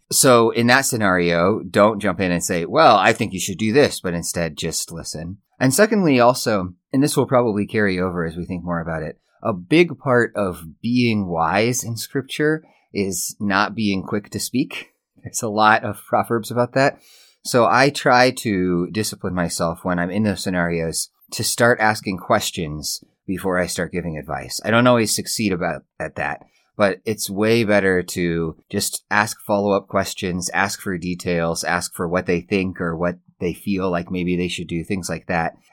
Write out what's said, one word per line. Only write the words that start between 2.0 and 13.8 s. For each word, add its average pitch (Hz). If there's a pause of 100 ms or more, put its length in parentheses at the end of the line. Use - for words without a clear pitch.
jump 98
in 92
and 85
say, 85
"Well, 127
I 101
think 101
you 92
should 92
do 110
this," 127
but 90
instead 82
just -
listen. 82 (220)
And 131
secondly, 202
also, 110 (180)
and 135
this 143
will 127
probably 113
carry 101
over 87
as 82
we 87
think 87
more 87
about 80
it, - (240)
a 110
big 143
part 120
of 87
being 113
wise 87
in 113
Scripture 151 (300)
is 101
not 101
being 101